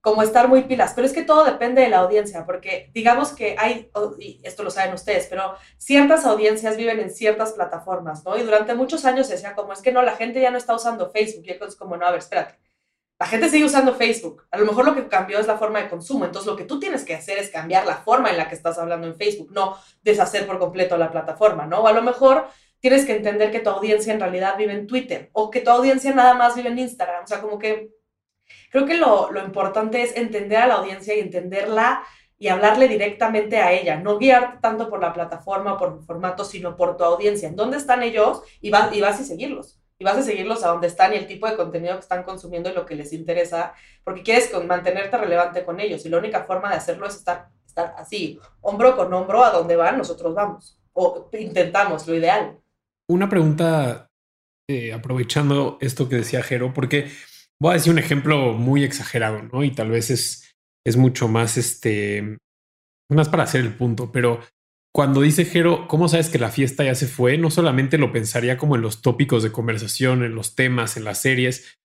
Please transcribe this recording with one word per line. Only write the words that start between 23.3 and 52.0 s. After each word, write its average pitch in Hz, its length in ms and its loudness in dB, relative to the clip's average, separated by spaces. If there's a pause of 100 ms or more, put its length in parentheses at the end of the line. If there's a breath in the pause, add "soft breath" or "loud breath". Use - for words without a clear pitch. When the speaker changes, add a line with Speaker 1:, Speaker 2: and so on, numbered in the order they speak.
Speaker 1:
que 226 80 -4
tu 208 100 -2
audiencia 214 440 0
en 208 80 -2
realidad 185 360 -2
vive 208 140 -2
en 208 160 -8
Twitter, 254 460 -6
o 214 180 -2
que 247 80 -2
tu 226 100 0
audiencia 262 460 4
nada 247 200 8
más 240 200 4
vive 240 140 -4
en 240 100 -4
Instagram, 180 460 -6
o - 20 -20
sea, - 140 -6
como 208 180 -8
que 214 300 -6 (840 soft breath)
creo 269 140 2
que 330 120 0
lo, 220 340 4
lo 196 120 -6
importante 214 580 -2
es 233 140 -4
entender 214 420 -2
a 247 100 6
la 233 80 4
audiencia 196 400 -4
y 214 40 2
entenderla 202 840 -2 (360 loud breath)
y 202 100 -6
hablarle 214 400 4
directamente 214 680 0
a 180 160 4
ella, 170 260 -2
no 208 180 -2
guiarte 247 440 4
tanto 220 280 -2
por 202 120 -6
la 170 120 -2
plataforma, 190 640 -6
por 170 220 -4
el - 60 -20
formato, 180 400 -8
sino 175 300 -10
por 175 200 0
tu 175 80 -2
audiencia, 196 460 0
en 170 60 -12
dónde 247 220 -2
están 254 240 0
ellos 226 400 0 (200 loud breath)
y - 100 -8
va-, 202 220 4
y 208 80 -2
vas 202 180 0
y - 60 -8
seguirlos. 254 540 -12 (200)
Y 185 60 -10
vas 208 120 2
a 269 60 0
seguirlos 208 400 -4
a 175 60 2
donde 175 180 0
están 190 260 4
y 202 40 -2
el - 100 -6
tipo 208 200 -8
de 220 100 -2
contenido 170 380 -4
que 185 40 -12
están 180 240 -6
consumiendo 180 480 -10
y - 20 -10
lo 175 120 -6
que 156 100 -12
les 147 160 -12
interesa, 170 640 -4 (300 soft breath)
porque 185 200 -10
quieres 226 240 2
con-, 175 180 -6
mantenerte 185 520 -2
relevante 175 480 0
con 170 140 -8
ellos. 208 260 -6
Y 160 40 -10
la 170 100 0
única 214 260 -4
forma 190 240 -4
de 175 80 -2
hacerlo - 280 -6
es - 120 -10
estar, - 320 -8 (180)
estar 165 300 -6
así, 170 420 -10 (220 loud breath)
hombro 233 340 4
con 185 180 -2
hombro, 190 300 4
a 220 80 6
donde 170 240 2
van, 180 220 2
nosotros - 360 -6
vamos. - 460 -6 (140)
O - 400 -2
intentamos, 180 720 -2